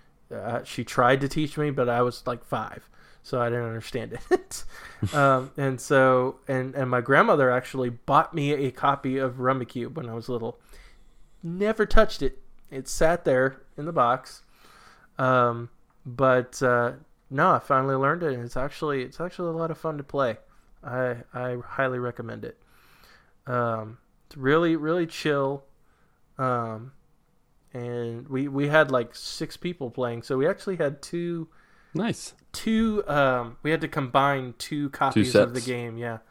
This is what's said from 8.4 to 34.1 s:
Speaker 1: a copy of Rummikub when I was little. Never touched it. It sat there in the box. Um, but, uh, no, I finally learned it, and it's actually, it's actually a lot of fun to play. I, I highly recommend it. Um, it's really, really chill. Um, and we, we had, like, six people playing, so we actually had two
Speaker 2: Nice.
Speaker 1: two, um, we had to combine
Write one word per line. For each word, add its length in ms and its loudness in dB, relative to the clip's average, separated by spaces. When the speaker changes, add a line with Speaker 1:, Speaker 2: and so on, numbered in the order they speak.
Speaker 1:
a 180 -2
copy 460 0
of 160 -2
Rummikub 640 -2
when 120 -8
I 60 -10
was 160 -10
little. 280 -6
Never 420 0
touched 360 8
it. 180 -2
It 160 -10
sat 380 2
there 360 2
in 80 -10
the 60 -8
box. 520 0
Um, 500 2
but, 580 2
uh, 300 2
no, 220 2
I 80 4
finally 360 0
learned 280 0
it, 100 0
and 120 -8
it's 100 -10
actually, 480 -4
it's 160 -14
actually 300 -6
a 80 -6
lot 140 -4
of 60 -8
fun 200 -6
to 60 -10
play. 340 0
I, 360 -4
I 320 -6
highly 340 -2
recommend 460 -8
it. 120 -12
Um, 520 -4
it's 100 -20
really, 400 4
really 280 0
chill. 600 -2
Um, 560 -4
and 560 -8
we, 180 -2
we 220 0
had, 200 6
like, 260 0
six 420 -10
people 340 -8
playing, 320 -4
so 140 -2
we 100 2
actually 300 -4
had 240 -2
two 480 -6
Speaker 2:
Nice. 380 -4
Speaker 1:
two, 540 0
um, 540 2
we 80 -2
had 120 0
to 60 -4
combine 680 0